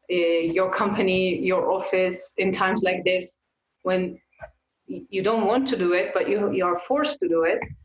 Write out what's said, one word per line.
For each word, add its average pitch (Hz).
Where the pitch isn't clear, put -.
uh, 180
your 170
company, 190
your 185
office 185
in 190
times 190
like 185
this, 185
when 185
y-, 185
you 190
don't 214
want 254
to 240
do 180
it, 185
but -
you, 202
you 185
are 175
forced -
to 175
do 165
it, 175